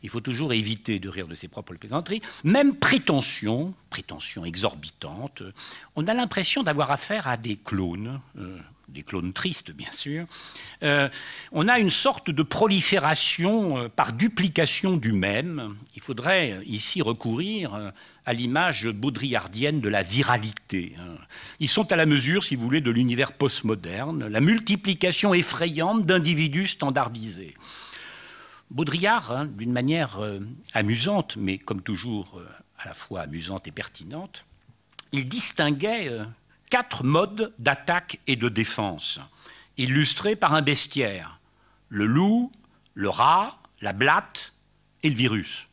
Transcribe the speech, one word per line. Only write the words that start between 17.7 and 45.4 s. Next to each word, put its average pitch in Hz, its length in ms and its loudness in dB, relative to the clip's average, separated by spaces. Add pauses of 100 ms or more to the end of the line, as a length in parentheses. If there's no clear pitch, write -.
euh, 104 160 -8 (360)
à 123 60 -2
l'image 123 560 0
baudrillardienne 117 920 -2
de 104 80 0
la 101 140 2
viralité, 107 960 0
hein. 87 180 -14 (440)
Ils 147 80 0
sont 208 240 2
à 180 40 4
la 160 100 6
mesure, 147 360 4
si - 140 -2
vous 117 60 -4
voulez, 127 180 2
de 123 100 0
l'univers 120 420 2
postmoderne, 113 960 -2
la 107 140 0
multiplication 190 920 2
effrayante 175 720 2
d'individus 160 640 4
standardisés. 117 880 -2 (1160)
Baudrillard, 170 600 0
hein, 135 160 -2
d'une 117 260 -4
manière, 127 460 0
euh, 101 220 -4 (340)
amusante, 117 600 0
mais 95 220 -2
comme 95 240 -8
toujours, 101 560 -6
euh, 85 80 -18 (320)
à - 100 -14
la - 60 -14
fois - 260 -10
amusante 82 480 -8
et 76 40 -14
pertinente, 110 720 -12 (680)
il 135 160 -2
distinguait... 170 800 0
Euh, 113 160 -6 (460)
quatre 247 320 0
modes 196 560 2
d'attaque 143 680 0
et 131 80 2
de 117 120 0
défense, 104 720 -2 (580)
illustrés 143 600 2
par 165 180 4
un 156 80 4
bestiaire, 107 800 0 (480)
le 104 180 0
loup, 202 460 4 (420)
le 98 140 0
rat, 165 500 4 (220)
la 101 120 -4
blatte 143 640 2 (480)
et 156 80 4
le 131 60 0
virus. 110 560 0